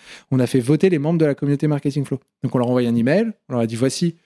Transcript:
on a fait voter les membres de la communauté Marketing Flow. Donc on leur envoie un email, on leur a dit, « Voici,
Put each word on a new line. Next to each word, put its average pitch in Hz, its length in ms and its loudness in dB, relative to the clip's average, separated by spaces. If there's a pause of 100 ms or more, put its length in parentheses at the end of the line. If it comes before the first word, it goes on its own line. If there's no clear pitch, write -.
(320)
on 131 80 2
a 123 80 2
fait 127 140 0
voter 151 280 2
les 170 80 2
membres 156 220 0
de 156 60 2
la 139 100 0
communauté 143 320 -2
Marketing 143 380 -2
Flow. 135 140 -6 (220)
Donc - 140 -2
on - 20 0
leur 120 100 0
envoie 127 140 2
un 117 140 0
email, 165 360 2 (180)
on 135 40 -8
leur 120 80 0
a 117 60 0
dit, « 117 80 -8
Voici, 135 400 -2 (100)